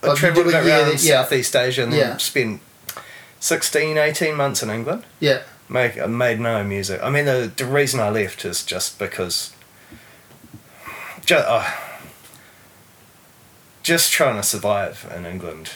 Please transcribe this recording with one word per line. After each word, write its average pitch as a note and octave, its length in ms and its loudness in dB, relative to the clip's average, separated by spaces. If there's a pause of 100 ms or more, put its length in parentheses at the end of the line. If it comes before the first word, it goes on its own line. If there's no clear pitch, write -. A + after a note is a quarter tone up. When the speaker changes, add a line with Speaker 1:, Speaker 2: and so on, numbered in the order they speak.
Speaker 1:
I - 60 0
Speaker 2:
Oh, - 40 4
you C#3+ 60 6
Speaker 1:
travelled F3 300 6
Speaker 2:
did E3+ 80 4
a D#3+ 40 6
Speaker 1:
a - 20 4
bit E3+ 60 4
Speaker 2:
year D3+ 120 6
Speaker 1:
around D3+ 120 4
Speaker 2:
that, D3 120 0
yeah. C#3 200 6
Speaker 1:
Southeast B2+ 320 0
Asia B2+ 280 2
and A#2+ 100 0
Speaker 2:
Yeah. C3 240 2
Speaker 1:
spent A2+ 440 -2 (800)
sixteen, D#3 580 0
eighteen D3+ 380 0
months C#3 280 -2
in G#2+ 60 -4
England. B2+ 340 -6 (160)
Speaker 2:
Yeah. C#3 200 2 (300)
Speaker 1:
Make, A#2+ 300 0
I C#2+ 80 -2
made A#2 320 0
no A2+ 240 0
music. G2 380 -4
I B2+ 80 -4
mean, D3 160 0
the, B2+ 300 0
the C3+ 100 -4
reason C3+ 340 0
I G#2 100 0
left G#2 360 -2
is F2 180 -6
just - 360 -6
because - 520 -6 (1700)
ju-, F3 100 4
uh, A#2 340 2 (2000)
just E3 300 2
trying C3+ 240 2
to G2+ 80 -4
survive G2+ 720 -2
in F2 100 -10
England E2+ 500 -12